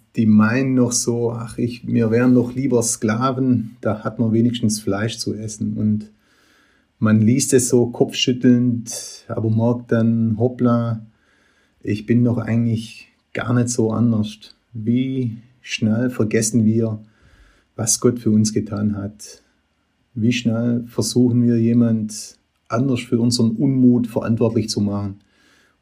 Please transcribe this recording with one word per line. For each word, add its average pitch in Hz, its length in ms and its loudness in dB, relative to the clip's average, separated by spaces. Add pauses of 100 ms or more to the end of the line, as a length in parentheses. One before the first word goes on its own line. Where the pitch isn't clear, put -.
(160)
die 117 100 0
meinen 113 500 4
noch 123 180 2
so: 117 380 -2
„Ach, 117 260 -10
ich, - 280 -6
wir 117 240 0
wären 123 240 4
doch 123 220 2
lieber 127 260 0
Sklaven, 123 1000 -2
da 110 240 -6
hat - 140 -6
man 110 120 0
wenigstens 113 480 0
Fleisch 104 380 -6
zu 104 160 -6
essen.“ 107 400 -8
Und 107 380 -2 (880)
man 107 220 2
liest 123 320 2
es 123 160 4
so 120 200 4
kopfschüttelnd, 123 1400 0
aber 113 220 -2
merkt 120 420 0
dann: 113 480 2
„Hoppla, 120 680 0 (760)
ich 104 240 -6
bin 120 180 2
doch 120 140 2
eigentlich 113 720 -4 (240)
gar - 200 -4
nicht 120 160 2
so 110 220 0
anders.“ 107 640 -2 (180)
Wie 123 640 -2 (220)
schnell 110 500 -2
vergessen 110 540 0
wir, 110 400 0 (720)
was - 240 -4
Gott 120 200 2
für 110 120 0
uns 107 220 2
getan 104 420 -4
hat. - 480 -12 (680)
Wie 117 180 0
schnell 120 560 -2
versuchen 120 560 2
wir, 120 140 4
jemand 113 800 0 (320)
anders 123 320 0
für 120 180 -2
unseren 117 320 2
Unmut 127 560 2
verantwortlich 110 640 0
zu 117 100 -4
machen. 101 360 -4 (680)